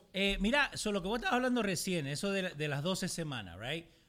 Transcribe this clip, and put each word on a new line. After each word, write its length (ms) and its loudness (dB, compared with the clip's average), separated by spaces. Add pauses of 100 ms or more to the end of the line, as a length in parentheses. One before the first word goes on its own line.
(140)
Eh, 260 2
mira, 360 4
so, 160 -2
lo 100 0
que 60 -4
vos 120 0
estabas 160 2
hablando 260 2
recién, 460 0
eso 240 -2
de 120 2
la, 60 -2
de 180 -4
las 140 0
doce 260 0
semanas, 520 -6
right? 280 -6 (220)